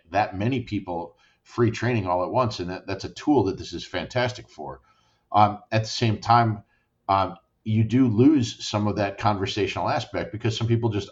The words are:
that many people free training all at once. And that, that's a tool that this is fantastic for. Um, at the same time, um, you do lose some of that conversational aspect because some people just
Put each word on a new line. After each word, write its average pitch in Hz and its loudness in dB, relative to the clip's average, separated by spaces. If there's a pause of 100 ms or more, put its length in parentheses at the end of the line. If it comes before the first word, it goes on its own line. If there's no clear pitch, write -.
(120)
that 95 0
many 120 -2
people 87 -8 (280)
free 117 2
training 113 -2
all 90 0
at 87 -4
once. 113 0
And 87 -6
that, 92 -10
that's 95 -8
a - -10
tool 139 2
that 92 -2
this - -12
is 82 -10
fantastic 113 -4
for. 69 -14 (500)
Um, 104 4 (120)
at 110 2
the - -8
same 110 0
time, 110 4 (460)
um, 92 0 (260)
you 110 2
do 120 4
lose 120 4
some 104 -2
of 95 -2
that 101 -2
conversational 98 -2
aspect 107 -4
because 113 -2
some 113 -2
people 117 2
just 101 -4